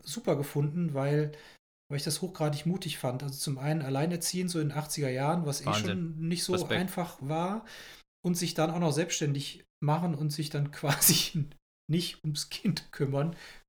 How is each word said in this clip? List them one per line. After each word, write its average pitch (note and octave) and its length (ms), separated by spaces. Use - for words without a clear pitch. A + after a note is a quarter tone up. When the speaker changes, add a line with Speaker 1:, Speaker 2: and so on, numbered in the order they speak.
Speaker 1:
super - 320
gefunden, D3 580
weil, D3 380
weil C#3+ 80
ich C#3+ 60
das - 180
hochgradig D#3 460
mutig F3 320
fand. C3 240
Also C3+ 160
zum C3+ 180
einen D3+ 240
alleinerziehend, E3+ 680
so E3+ 80
in D3 100
den D3+ 80
achtziger D3 320
Jahren, D3 380
was C#3 140
eh - 40
Speaker 2:
Wahnsinn. G#3 220
Speaker 1:
schon E3 400
nicht E3+ 160
so F#3 100
Speaker 2:
Respekt. E3 260
Speaker 1:
einfach F#3 420
war. E3+ 440
Und F3 120
sich F3 180
dann E3 160
auch E3+ 80
noch E3 160
selbstständig C#3+ 720
machen D#3+ 300
und D3 160
sich D3 220
dann C#3+ 200
<laughs> - 0
quasi - 760
nicht F3 340
ums D3+ 280
Kind - 400
kümmern C#3+ 440